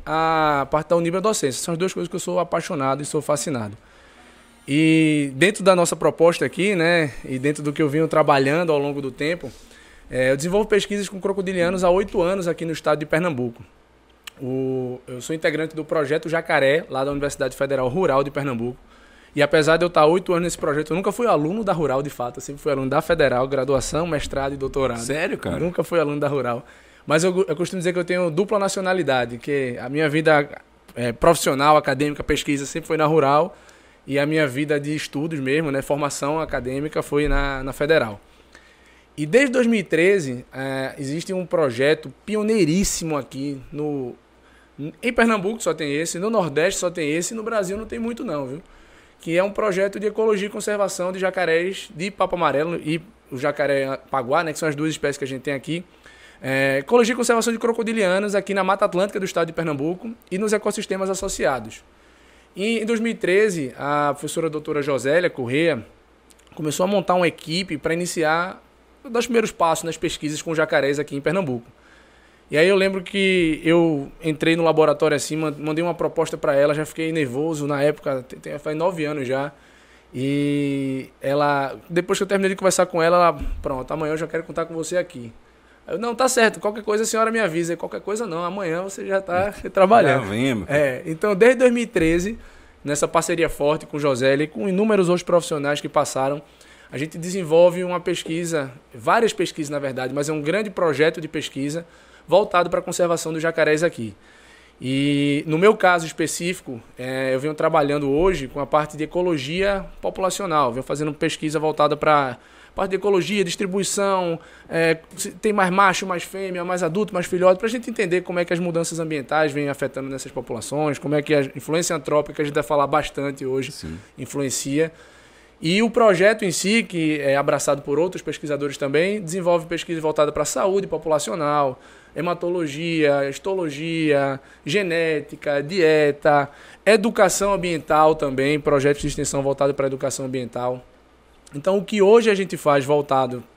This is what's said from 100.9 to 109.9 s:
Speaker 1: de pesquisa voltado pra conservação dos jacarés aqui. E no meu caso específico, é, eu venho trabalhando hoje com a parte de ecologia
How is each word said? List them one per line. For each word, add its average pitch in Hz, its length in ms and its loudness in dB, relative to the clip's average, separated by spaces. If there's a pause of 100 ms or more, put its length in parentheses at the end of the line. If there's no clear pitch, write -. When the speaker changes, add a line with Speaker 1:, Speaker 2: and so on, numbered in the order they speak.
Speaker 1:
de 156 60 -8
pesquisa 147 580 -6 (440)
voltado 175 400 4
pra 175 140 -2
conservação 170 500 -2
dos 160 80 -4
jacarés 156 440 2
aqui. 117 280 -4 (680)
E 143 640 0
no 156 100 0
meu 208 200 6
caso 180 280 2
específico, 160 800 -6 (160)
é, 131 340 -4
eu 131 60 2
venho 151 160 -4
trabalhando 147 560 0
hoje 151 380 2
com 135 100 -12
a 135 80 -4
parte 151 300 0
de 147 80 -6
ecologia 180 800 -2 (140)